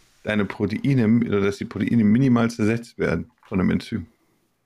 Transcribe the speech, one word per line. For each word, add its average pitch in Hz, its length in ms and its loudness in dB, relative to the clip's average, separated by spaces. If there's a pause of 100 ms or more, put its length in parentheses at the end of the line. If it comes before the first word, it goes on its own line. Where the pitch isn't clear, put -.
(240)
deine 104 200 -2
Proteine, 113 800 0
oder 101 140 0
dass 98 160 0
die - 80 -10
Proteine 110 400 0
minimal 117 460 4
zersetzt 113 480 -4
werden 82 320 -2 (120)
von 98 160 -6
einem 90 120 2
Enzym. 87 360 -4 (600)